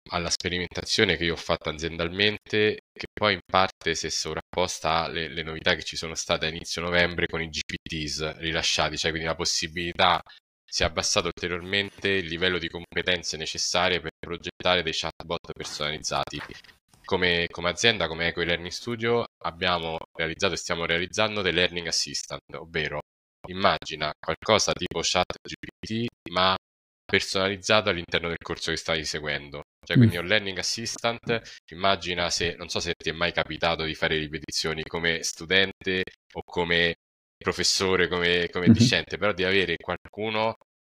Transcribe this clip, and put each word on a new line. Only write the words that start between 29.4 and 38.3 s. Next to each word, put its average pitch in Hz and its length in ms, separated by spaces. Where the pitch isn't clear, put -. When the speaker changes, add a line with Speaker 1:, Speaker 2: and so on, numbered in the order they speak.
Speaker 1:
Cioè, - 120
Speaker 2:
Mm. - 20
Speaker 1:
quindi 107 180
un 85 100
learning 98 300
assistant, 117 840
immagina 87 580
se, 82 260
non 82 140
so 90 100
se 85 160
ti - 140
è 80 40
mai 85 180
capitato 80 520
di 78 120
fare 80 220
ripetizioni 78 680
come 82 400
studente 92 800
o 82 100
come 85 520
professore, 90 720
come, 87 420